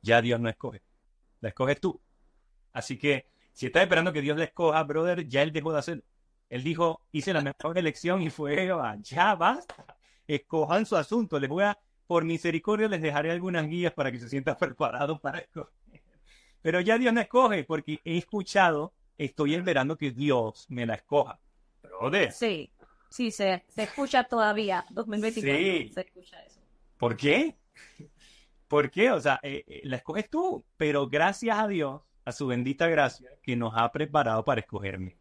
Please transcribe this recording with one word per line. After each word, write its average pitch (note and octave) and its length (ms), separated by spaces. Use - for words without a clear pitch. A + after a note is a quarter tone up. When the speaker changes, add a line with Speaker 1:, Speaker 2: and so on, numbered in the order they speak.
Speaker 1:
Ya A#2 200
Dios A#2 180
no A#2 100
escoge. A2 320
La A2+ 80
escoges C3 300
tú. - 220
Así A#2+ 240
que, C#3+ 300
si - 140
estás E3 160
esperando F#3 280
que D3 100
Dios D3 160
la D#3+ 80
escoja, D#3+ 380
brother, D#3+ 440
ya C#3 160
Él D#3 100
dejó D#3 180
de D3+ 80
hacerlo. D3+ 240
Él B2+ 140
dijo, D#3+ 380
"Hice D#3+ 220
la D#3 80
mejor D3+ 360
elección F3 440
y D#3+ 80
fue D3+ 360
Eva. C#3 360
Ya F#3 340
basta. A3 600
Escojan D#3 580
su G#3 120
asunto. F3+ 420
Les C3+ 100
voy F3 140
a, G3+ 140
por E3+ 180
misericordia, E3+ 640
les F3+ 120
dejaré D3+ 300
algunas F3 360
guías E3+ 260
para C3+ 180
que A#2+ 80
se A#2 80
sientan C#3 300
<laughs> - 20
preparados C#3+ 600
para C#3+ 180
escoger". - 320
Pero E3 200
ya A3 160
Dios A#3+ 160
no A#3 80
escoge, A3+ 420
porque D#3 400
he E3 140
escuchado, F3+ 760
estoy D3 380
esperando D#3+ 420
que C#3 140
Dios B2 560
me B2 180
la A2+ 100
escoja. C#3+ 440
Brother. C3 480
Speaker 2:
Sí, F#3+ 400
sí, A#3 220
se, F#3+ 380
se A3 140
escucha C4+ 420
todavía, G#3+ 640
dos G#3+ 180
mil G#3+ 140
veinticuatro, G#3 420
Speaker 1:
Sí. E3 300
Speaker 2:
se F#3 80
escucha - 420
eso. - 160
Speaker 1:
¿Por A#2 180
qué? F3+ 420
¿Por C#3+ 220
qué? A#3 220
O F3+ 80
sea, C3+ 240
eh, C#3+ 240
eh, C#3+ 160
la C3 140
escoges F#3+ 320
tú, F4 340
pero C#3+ 320
gracias G3 480
a G#3+ 100
Dios, D3+ 340
a B2 80
su C#3 160
bendita B2+ 400
gracia, D3 420
que B2+ 120
nos A#2 200
ha A#2 160
preparado C#3 540
para B2 160
escogerme. F#2+ 600